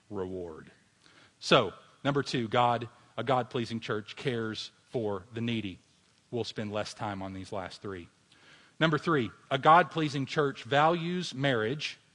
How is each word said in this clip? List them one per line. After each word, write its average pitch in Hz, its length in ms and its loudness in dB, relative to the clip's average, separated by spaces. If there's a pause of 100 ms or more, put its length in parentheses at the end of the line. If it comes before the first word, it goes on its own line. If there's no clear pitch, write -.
reward." 92 600 -8 (680)
So, 120 340 4 (300)
number 139 200 2
two, 123 240 -4
God, 120 420 2 (260)
a 117 80 -6
God-pleasing 120 560 -2
church 107 360 -6
cares 113 560 -6 (180)
for 101 360 -4 (100)
the 117 60 -6
needy. 110 360 -4 (540)
We'll 120 120 -2
spend 104 280 -8
less 104 240 -4
time 101 260 -6
on 95 120 -8
these 92 180 -12
last 92 320 -8
three. 95 240 -10 (720)
Number 156 180 4
three, 135 320 0 (220)
a 139 80 2
God-pleasing 151 680 6
church 139 380 -2
values 165 720 2
marriage 131 640 0 (160)